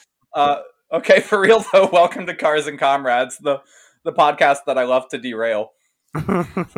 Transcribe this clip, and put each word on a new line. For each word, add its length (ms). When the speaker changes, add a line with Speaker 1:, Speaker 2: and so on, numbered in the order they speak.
Speaker 1:
Uh, 280
okay, 280
for 200
real 320
though, 200
welcome 340
to 100
Cars 320
and 100
Comrades, 600
the, 220
the 80
podcast 540
that 120
I 60
love 240
to 100
derail. 520
Speaker 2:
<laughs> 80